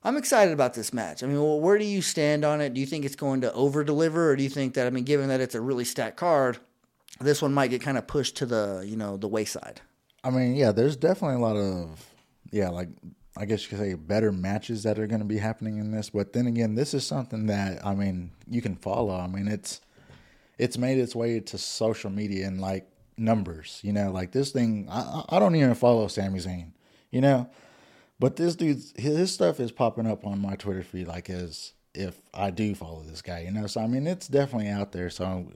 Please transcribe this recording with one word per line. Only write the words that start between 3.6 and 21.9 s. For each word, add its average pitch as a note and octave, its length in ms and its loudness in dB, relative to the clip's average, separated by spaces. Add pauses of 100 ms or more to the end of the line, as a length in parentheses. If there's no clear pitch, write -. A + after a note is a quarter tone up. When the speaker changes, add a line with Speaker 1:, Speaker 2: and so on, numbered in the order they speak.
Speaker 1:
or C3+ 40 4
do C#3 80 0
you C3+ 60 0
think C3+ 240 -4
that, B2 140 0
I - 20 0
mean, B2+ 140 -2
given C#3 260 2
that C3 120 2
it's B2+ 140 -2
a A2+ 60 -2
really B2 240 -2
stacked A#2 320 -4
card, C#3 400 4 (640)
this C#3+ 200 2
one C#3 120 2
might C#3 160 4
get B2 120 -2
kinda C3+ 200 -2
pushed - 360 -2
to C#3 80 -2
the, G2+ 400 0
you G#2+ 100 -8
know, G2+ 220 -4
the G2+ 100 -4
wayside? - 540 -4 (420)
Speaker 2:
I C3 60 -2
mean, B2+ 260 2
yeah, B2+ 160 6
there's B2+ 240 4
definitely D#3 420 2
a - 20 0
lot A2 180 2
of, F2+ 480 -4 (460)
yeah, G2 180 0
like, F2 200 -6 (460)
I G#2 100 -6
guess G#2 180 0
you - 60 -12
could G2+ 100 -6
say G2 160 -2
better G2+ 360 2
matches G2 520 -2
that G#2+ 160 2
are G#2+ 80 -2
gonna G#2+ 180 -2
be G#2+ 120 0
happening A2 400 -4
in G#2+ 140 -4
this. G#2+ 180 -4
But G2+ 240 -2
then B2 140 2
again, A2+ 280 2
this C#3+ 180 0
is C3+ 120 -2
something A2 420 -4
that, G2 380 -2
I G2 100 0
mean, F#2 360 -2 (180)
you A#2+ 120 -2
can G2 140 -4
follow. G2+ 400 -2
I F2+ 120 -4
mean, G2 200 -4
it's, - 340 -6 (800)
it's B2+ 180 -2
made C3 220 0
its A#2+ 160 -2
way A#2 240 0
to - 180 -8
social - 540 -2